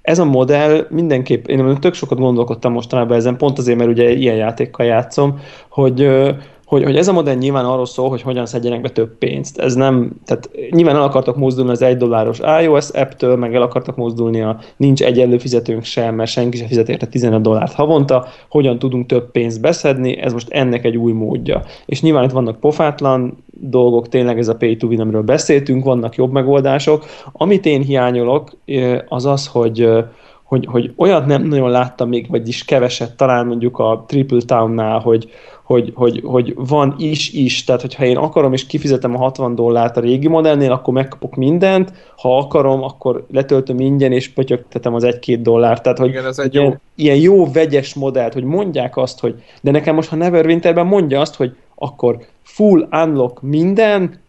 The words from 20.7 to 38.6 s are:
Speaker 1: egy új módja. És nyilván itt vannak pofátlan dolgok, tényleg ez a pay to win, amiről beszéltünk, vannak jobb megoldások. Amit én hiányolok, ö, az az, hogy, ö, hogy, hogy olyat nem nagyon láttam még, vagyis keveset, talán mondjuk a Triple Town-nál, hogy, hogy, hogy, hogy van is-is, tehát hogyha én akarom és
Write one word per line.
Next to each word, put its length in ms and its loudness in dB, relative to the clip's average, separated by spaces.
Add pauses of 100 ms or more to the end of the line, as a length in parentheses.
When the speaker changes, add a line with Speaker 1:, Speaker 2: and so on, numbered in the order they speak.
Speaker 1:
egy 120 0
új 140 0
módja. 520 -4 (220)
És 160 -6
nyilván 220 2
itt 80 0
vannak 280 -4
pofátlan 840 -2 (160)
dolgok, 500 2
tényleg 280 0
ez 100 -2
a 80 0
pay 220 0
to 100 -4
win, 140 0
amiről 200 0
beszéltünk, 640 0
vannak 320 -2
jobb 160 0
megoldások. 720 0 (260)
Amit 340 0
én 160 2
hiányolok, 680 0 (140)
ö, 320 -2 (100)
az 180 -6
az, 220 0
hogy, 340 0
ö, 180 4 (440)
hogy, 220 -2
hogy 300 -4
olyat 300 2
nem 180 2
nagyon 260 0
láttam 400 0
még, 200 -4
vagyis 360 -6
keveset, 500 -2
talán 300 2
mondjuk 340 -4
a 280 0
Triple 380 0
Town-nál, 540 0
hogy, 300 0 (360)
hogy, 300 0
hogy, 300 0
hogy 300 0
van 420 0
is-is, 640 -4
tehát 180 0
hogyha 240 -4
én 120 2
akarom 360 2
és 120 -4